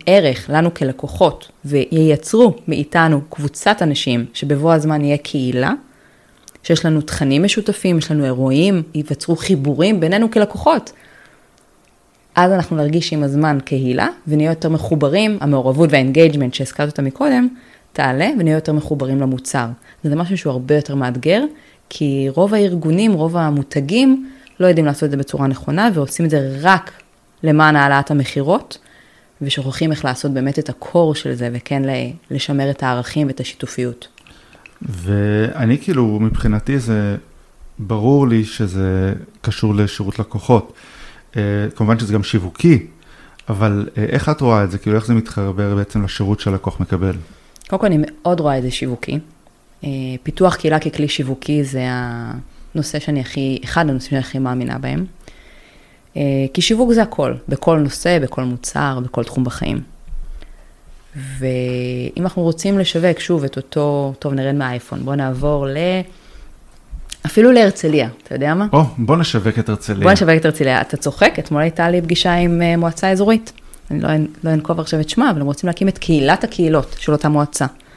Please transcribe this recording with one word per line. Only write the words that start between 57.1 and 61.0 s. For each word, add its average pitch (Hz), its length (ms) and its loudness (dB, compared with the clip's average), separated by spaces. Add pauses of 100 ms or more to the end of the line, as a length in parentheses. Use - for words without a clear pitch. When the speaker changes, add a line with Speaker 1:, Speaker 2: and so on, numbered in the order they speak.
Speaker 1:
בכל 156 300 2
נושא, 165 400 0
בכל 131 240 -2
מוצר, 131 640 -4
בכל 120 200 -4
תחום 131 200 -2
בחיים. - 360 -4 (1400)